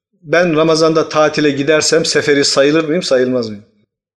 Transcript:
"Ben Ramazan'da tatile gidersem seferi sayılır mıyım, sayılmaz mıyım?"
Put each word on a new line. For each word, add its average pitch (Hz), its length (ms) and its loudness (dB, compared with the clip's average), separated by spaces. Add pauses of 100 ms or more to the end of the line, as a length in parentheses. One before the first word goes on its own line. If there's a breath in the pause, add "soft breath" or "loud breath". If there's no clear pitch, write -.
(220)
"Ben 165 340 0
Ramazan'da 160 520 0
tatile 151 420 0
gidersem 151 540 0
seferi 143 400 0
sayılır 147 400 2
mıyım, 151 180 -4
sayılmaz 123 460 -2
mıyım?" 104 160 -16 (520)